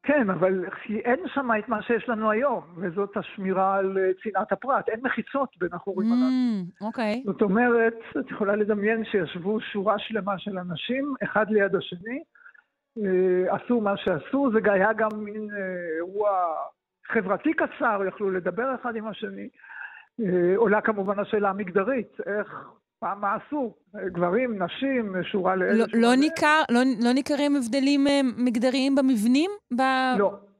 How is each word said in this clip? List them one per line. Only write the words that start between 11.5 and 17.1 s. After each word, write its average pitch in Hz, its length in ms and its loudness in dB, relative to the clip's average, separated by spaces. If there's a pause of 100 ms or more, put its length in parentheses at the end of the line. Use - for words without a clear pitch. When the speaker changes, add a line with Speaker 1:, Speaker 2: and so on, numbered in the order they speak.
Speaker 1:
השני, 214 480 -6 (760)
אה, 185 580 2
עשו 240 260 0
מה 202 160 0
שעשו, 233 540 0
זה 214 220 4
היה 202 200 4
גם 214 220 0
מין, 214 360 -8
אה, 180 460 -6
אירוע 196 320 -2 (760)
חברתי 202 460 0